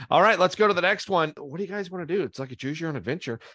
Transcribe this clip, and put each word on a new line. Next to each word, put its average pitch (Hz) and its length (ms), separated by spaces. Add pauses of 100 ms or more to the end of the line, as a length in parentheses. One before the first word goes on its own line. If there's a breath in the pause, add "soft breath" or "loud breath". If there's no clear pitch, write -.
(100)
all 143 100
right, 196 200
let's 180 160
go 214 100
to 202 80
the 175 60
next 190 280
one. 160 280
What 147 220
do 202 40
you 185 80
guys 190 220
wanna 175 140
do? 180 160
It's 131 180
like 131 120
a 110 40
choose 151 240
your 165 80
own 147 80
adventure. 117 420 (160 loud breath)